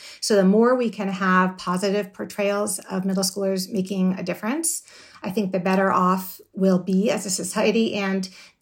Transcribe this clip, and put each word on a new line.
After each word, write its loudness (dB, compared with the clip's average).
So 2
the 6
more 6
we 0
can -6
have 2
positive -2
portrayals -4
of -6
middle 0
schoolers -2
making 0
a -8
difference, -4
I -6
think -2
the 0
better 2
off 0
we'll 4
be 0
as -4
a -6
society 0
and -2